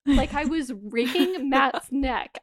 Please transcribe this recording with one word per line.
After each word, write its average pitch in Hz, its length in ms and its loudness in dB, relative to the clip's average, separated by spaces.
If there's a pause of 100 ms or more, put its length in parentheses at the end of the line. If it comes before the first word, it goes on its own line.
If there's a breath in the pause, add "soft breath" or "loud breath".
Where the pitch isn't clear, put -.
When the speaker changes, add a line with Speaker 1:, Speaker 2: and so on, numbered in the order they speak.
Speaker 1:
Like, 269 280 4
I 294 100 -2
was 294 280 -2
wringing 254 800 -2
Speaker 2:
<laughs> - 0 -
Speaker 1:
Matt's 269 420 2
neck. 262 500 -4